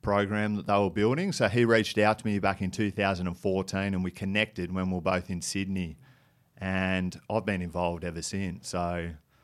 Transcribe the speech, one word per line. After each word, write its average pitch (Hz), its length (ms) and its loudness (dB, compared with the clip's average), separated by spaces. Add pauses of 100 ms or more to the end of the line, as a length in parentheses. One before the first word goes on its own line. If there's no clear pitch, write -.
program 104 540 2
that 98 120 -4
they 101 100 4
were 101 120 4
building. 123 420 2
So 120 160 2
he 120 180 4
reached 113 320 4
out 107 220 4
to - 80 -4
me 104 120 2
back 95 220 0
in 92 100 -2
two 104 200 0
thousand 98 360 0
and 87 100 -4
fourteen 95 560 -2
and 92 100 0
we 90 80 -2
connected 98 640 -2
when 92 160 -2
we 92 60 -2
were 90 60 -2
both 90 280 0
in 90 120 -4
Sydney. 95 560 -4 (600)
And 92 640 -2 (100)
I've 107 160 0
been 98 160 -2
involved 87 420 -2
ever 85 180 -6
since. 95 480 -6
So 87 400 -4 (340)